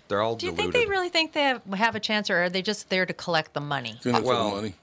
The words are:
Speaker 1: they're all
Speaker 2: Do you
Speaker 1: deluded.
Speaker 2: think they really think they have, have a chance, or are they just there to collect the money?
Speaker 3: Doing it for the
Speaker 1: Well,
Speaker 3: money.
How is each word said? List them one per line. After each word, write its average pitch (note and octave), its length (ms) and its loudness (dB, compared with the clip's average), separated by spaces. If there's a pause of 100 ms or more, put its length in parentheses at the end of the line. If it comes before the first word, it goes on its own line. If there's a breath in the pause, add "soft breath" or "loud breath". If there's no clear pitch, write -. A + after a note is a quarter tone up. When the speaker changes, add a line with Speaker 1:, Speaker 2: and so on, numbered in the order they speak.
Speaker 1:
they're G2+ 160 0
all A2+ 120 0
Speaker 2:
Do E4+ 120 -6
you - 60 -4
Speaker 1:
deluded. G#4 200 0
Speaker 2:
think A#4+ 120 4
they G4+ 40 0
really F#4 200 -2
think D#4+ 240 0
they D4 100 2
have, B3+ 180 0 (140)
have A3 200 2
a G#3 40 -6
chance, G#3+ 320 -2
or F3 140 4
are F3+ 40 0
they F#3 140 -2
just - 260 -4
there F#3 160 2
to F3 80 -4
collect D#3+ 400 -2
the C#3+ 80 -4
money? B2+ 400 -6
Speaker 3:
Doing B2 140 2
it A#2 40 4
for G#2+ 40 2
the A#2+ 60 -2
Speaker 1:
Well, A2+ 220 2
Speaker 3:
money. G#2 320 -4